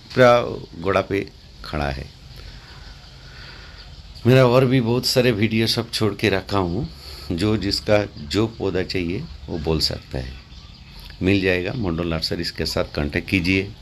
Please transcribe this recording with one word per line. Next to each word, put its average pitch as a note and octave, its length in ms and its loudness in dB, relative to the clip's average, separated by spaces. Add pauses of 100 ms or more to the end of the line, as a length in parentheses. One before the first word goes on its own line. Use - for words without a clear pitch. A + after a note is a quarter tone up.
पूरा A#2+ 340 6 (420)
गोड़ा F#2+ 200 2
पे G2 180 -2 (460)
खड़ा D2 240 -4
है। C#2 160 -8 (2250)
मेरा C3 200 8
और B2+ 200 6
भी B2+ 160 4
बहुत A#2 240 0
सारे B2 260 4
वीडियो A2 360 2
सब A2 240 -4
छोड़ G#2 240 0
के G#2+ 140 2
रखा F#2+ 300 0
हूँ, F2+ 280 -2 (440)
जो G#2 260 0
जिसका G2+ 460 0 (220)
जो F#2 240 0
पौधा F#2 340 -2
चाहिए F#2 400 -4 (240)
वो F2 120 -6
बोल D#2 200 0
सकता - 380 -4
है, B1+ 160 -8 (880)
मिल F#2+ 200 2
जाएगा। F#2 340 0
मंडल F2 320 -2
नर्सरीज E2 440 -4
के E2 140 -6
साथ - 300 -4
contact D#2+ 340 -2
कीजिए। F#2+ 420 0 (100)